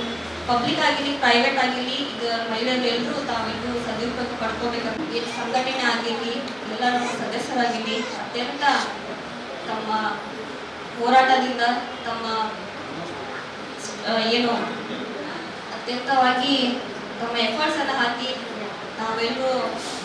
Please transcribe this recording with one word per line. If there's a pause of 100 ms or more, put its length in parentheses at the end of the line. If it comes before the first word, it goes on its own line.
(480)
ಪಬ್ಲಿಕ್
ಆಗಿರ್ಲಿ,
ಪ್ರೈವೇಟ್
ಆಗಿರ್ಲಿ,
ಇದು
ಮಹಿಳೆಯರು
ಎಲ್ರೂ
ತಾವೆಲ್ಲರೂ
ಸದುಪಯೋಗ
ಪಡ್ಕೋಬೇಕು.
ಏನು
ಸಂಘಟನೆ
ಆಗಿರ್ಲಿ, (400)
ಎಲ್ಲ
ನಮ್ಮ
ಸದಸ್ಯರಾಗಿರ್ಲಿ,
ಅತ್ಯಂತ (1080)
ತಮ್ಮ (1040)
ಹೋರಾಟದಿಂದ, (460)
ತಮ್ಮ, (1600)
ಆ,
ಏನು (1200)
ಅತ್ಯಂತವಾಗಿ (400)
ತಮ್ಮ
ಎಫರ್ಟ್ಸ್
ಅನ್ನ
ಹಾಕಿ (600)
ನಾವೆಲ್ಲರೂ (460)